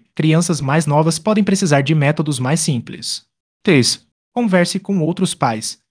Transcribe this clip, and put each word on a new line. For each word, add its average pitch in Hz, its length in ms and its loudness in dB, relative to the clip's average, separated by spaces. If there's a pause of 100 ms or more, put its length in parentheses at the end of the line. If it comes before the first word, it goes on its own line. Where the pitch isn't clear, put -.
(160)
Crianças 156 460 0
mais 147 240 0
novas 156 340 0
podem 214 240 0
precisar 185 380 2
de 139 120 0
métodos 151 460 0
mais 143 220 -2
simples. - 640 -6 (360)
Três. 139 440 2 (260)
Converse 190 480 0
com 196 220 -2
outros 175 320 -2
pais. 113 460 -4 (120)